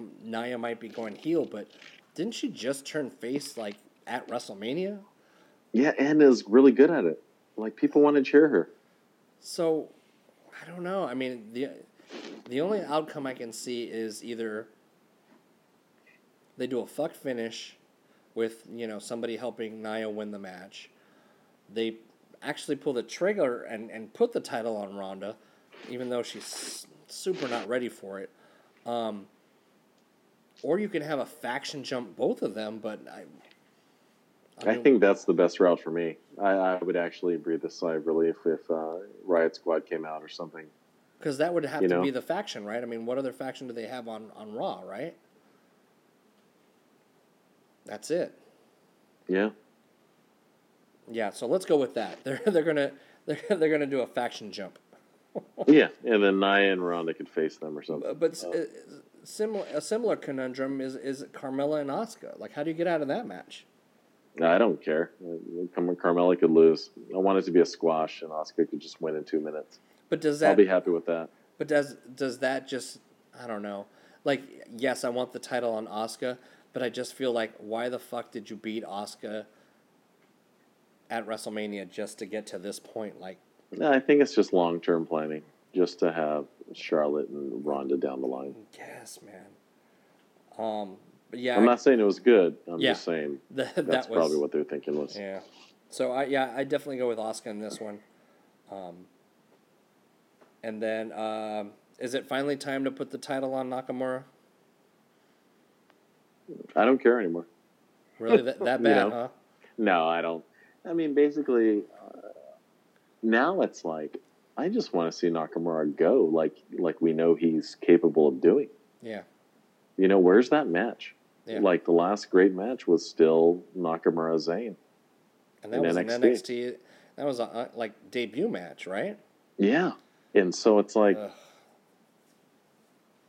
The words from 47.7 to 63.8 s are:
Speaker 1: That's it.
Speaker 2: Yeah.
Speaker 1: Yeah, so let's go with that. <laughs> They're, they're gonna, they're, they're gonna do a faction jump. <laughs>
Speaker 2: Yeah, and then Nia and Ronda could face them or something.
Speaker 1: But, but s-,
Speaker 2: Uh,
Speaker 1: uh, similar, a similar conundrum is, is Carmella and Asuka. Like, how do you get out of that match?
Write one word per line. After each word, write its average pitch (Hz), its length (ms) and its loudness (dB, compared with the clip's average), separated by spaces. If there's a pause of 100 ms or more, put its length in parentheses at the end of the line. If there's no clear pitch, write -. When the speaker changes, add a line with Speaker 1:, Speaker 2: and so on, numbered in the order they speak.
Speaker 1:
That's 104 260 -12
it. 165 260 -2 (920)
Speaker 2:
Yeah. 98 220 2 (1600)
Speaker 1:
Yeah, 110 200 -4
so - 160 -8
let's 185 180 0
go 160 120 4
with 131 180 -2
that. 98 240 -6
<laughs> - 40 -20
They're, 131 220 -6
they're 175 180 4
gonna, 147 280 0 (340)
they're, 147 140 -4 (100)
they're 160 200 2
gonna 151 160 2
do 135 160 -2
a 113 60 -4
faction 117 440 -6
jump. 92 320 -14
<laughs> - 40 -20 (800)
Speaker 2:
Yeah, 139 200 10 (160)
and 110 200 4
then 98 160 4
Nia 98 340 4
and 90 120 -2
Ronda 85 280 -2
could - 160 -12
face 78 280 -2
them 76 200 -10
or 73 60 -12
something. 73 260 -8
Speaker 1:
But, 156 100 -8
but 160 120 0
s-, 175 120 -12
Speaker 2:
Uh, - 60 -10
Speaker 1:
uh, - 460 -8 (280)
similar, 214 500 -6
a 147 60 -4
similar 214 380 -2
conundrum 135 640 -6
is, 131 140 -8
is 135 360 -8
Carmella 143 480 -4
and 139 100 -4
Asuka. 214 500 -8
Like, 107 140 -12
how 147 100 -6
do 160 80 -4
you 156 40 -8
get 170 120 -2
out 165 140 0
of 139 60 -2
that 196 200 -4
match? - 380 -16 (760)